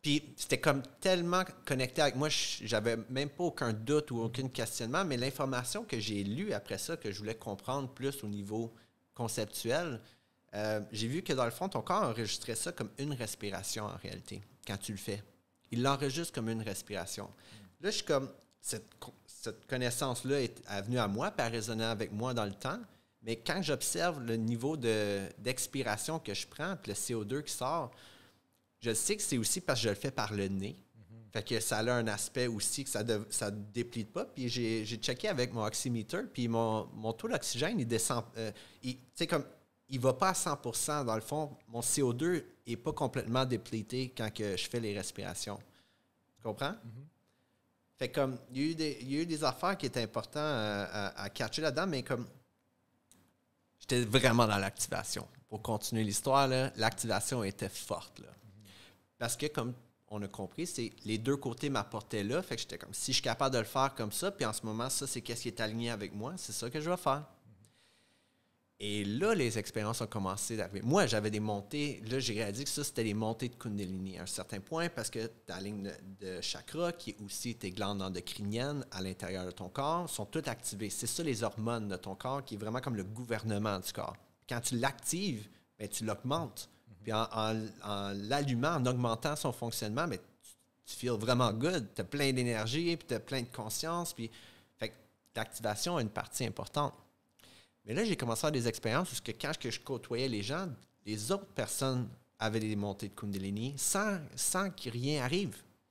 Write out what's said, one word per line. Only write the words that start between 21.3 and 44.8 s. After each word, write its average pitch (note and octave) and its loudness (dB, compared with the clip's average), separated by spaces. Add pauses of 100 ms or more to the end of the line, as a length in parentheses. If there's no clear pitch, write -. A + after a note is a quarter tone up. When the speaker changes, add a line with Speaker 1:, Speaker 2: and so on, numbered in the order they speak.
Speaker 1:
elle A2+ 0
résonnait A2+ 0
avec A2+ 0
moi A#2 0
dans A#2 2
le G2+ -2
temps, D3 -4 (440)
mais A2+ 0
quand F3 0
j'observe D#3 2
le A#2 2
niveau A#2 2
de, G#2 2 (120)
d'expiration B2 0
que A2 -4
je - -2
prends, F3 -4
puis A2 -4
le G2 0
C - -2
O A2 0
deux C3 0
qui D3 -6
sort, C3+ 0 (880)
je A2+ 2
sais G3+ 4
que G#3 -2
c'est C#3+ 2
aussi A2 2
parce C3+ 2
que A2 2
je A2 8
le G2+ 4
fais - -2
par G#2+ 0
le G2+ 2
nez. G2 -2 (180)
Speaker 2:
Mhm. A2 -20
Speaker 1:
Fait G#2+ -2
que A#2 0
ça G#2+ 2
a A2+ 4
un A#2 4
aspect A2+ 0
aussi A#2 0
que - -6
ça G#2 0
dev-, A2 2
ça G#2 0
déplite G#2+ -4
pas. G3+ -2
Puis B2+ -4
j'ai, A2+ 2
j'ai A2+ -4
checké C3+ -2
avec B2+ 2
mon A2 0
oxymeter, A#2 0 (100)
puis A#2+ 0
mon, A2+ 4
mon A2 -2
taux A2+ -6
d'oxygène, F#3+ 0
il A#2+ 2
descend, A#2 2 (140)
euh, A2 -2 (320)
il, B2+ -2
tu - -20 (140)
sais, E3+ 0
comme, D3+ 2 (460)
il C3+ -2
va B2+ 6
pas F#3 6
à F#3 4
cent D3+ 2
pour - -4
cent. D3 2
Dans A2+ 2
le A2 0
fond, D3 -4 (100)
mon A#2 -4
C A#2 4
O B2 6
deux D#3+ 0 (220)
est A#2 -2
pas D#3 -2
complètement C3 2
déplité B2 -2
quand A2 -2
que G2+ 0
je - -2
fais B2 0
les G#2+ 0